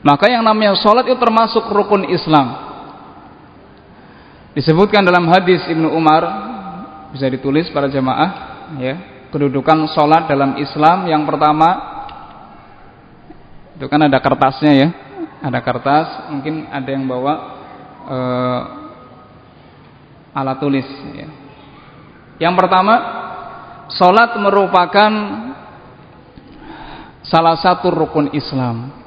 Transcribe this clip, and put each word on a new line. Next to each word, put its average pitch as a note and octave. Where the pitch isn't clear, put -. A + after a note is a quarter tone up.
Maka D3+
yang A#3
namanya G#3+
sholat A3+
itu B3+
termasuk A3+
rukun G3+
Islam. D3+
Disebutkan F#3
dalam F3
hadis F3
Ibnu D#3+
Umar, D#3+
bisa C3+
ditulis C3+
para C#3+
jamaah, C3+
ya, C3
kedudukan D3
sholat D#3
dalam C#3
Islam. E3+
Yang D3+
pertama, D3+
itu C3
kan D3+
ada C3+
kertasnya, C3+
ya, C#3
ada C#3
kertas, C#3
mungkin D3+
ada C3+
yang C3+
bawa, C3
eh, B2+
alat C3
tulis, C#3
ya. -
Yang E3+
pertama, F#3
sholat G#3+
merupakan G3+
salah E3
satu F3+
rukun D3+
Islam. B2+